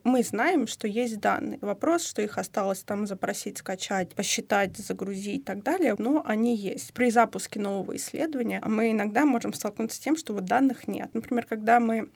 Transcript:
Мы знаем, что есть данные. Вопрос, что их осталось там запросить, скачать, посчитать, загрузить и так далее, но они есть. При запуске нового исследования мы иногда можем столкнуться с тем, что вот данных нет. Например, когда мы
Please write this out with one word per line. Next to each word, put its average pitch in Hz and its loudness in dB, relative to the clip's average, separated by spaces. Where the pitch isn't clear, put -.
Мы 247 6
знаем, 269 2
что - -6
есть 226 -2
данные. 208 0
Вопрос, 294 0
что - -4
их 208 -2
осталось 196 -2
там 208 -4
запросить, 202 -6
скачать, 190 -4
посчитать, 202 0
загрузить 196 -6
и - -18
так 202 -8
далее, 277 2
но 262 2
они 226 2
есть. - -8
При 247 4
запуске 220 2
нового 196 -4
исследования 240 -4
мы 220 4
иногда 214 2
можем 226 2
столкнуться 214 -4
с - -12
тем, 302 0
что 214 -8
вот 196 -4
данных 240 4
нет. 202 -6
Например, 233 -2
когда 226 4
мы 226 0